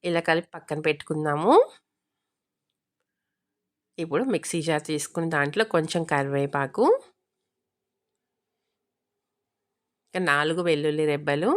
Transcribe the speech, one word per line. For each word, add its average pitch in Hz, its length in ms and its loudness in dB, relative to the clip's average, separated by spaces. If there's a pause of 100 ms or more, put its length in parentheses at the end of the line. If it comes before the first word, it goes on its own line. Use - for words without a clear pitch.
ఇలా 170 260 0
కలిపి 165 260 0
పక్కన 151 320 -8
పెట్టుకుందాము. 151 640 0 (2500)
ఇప్పుడు 165 260 -2 (100)
మిక్సీ 170 340 -4
జార్ 151 240 0
తీసుకుని 156 360 -4 (100)
దాంట్లో 143 260 0 (100)
కొంచెం 165 280 0 (100)
కరివేపాకు, 139 760 0 (3250)
ఇంకా - 200 -8 (100)
నాలుగు 151 380 0
వెల్లుల్లి 151 420 0
రెబ్బలు 147 460 0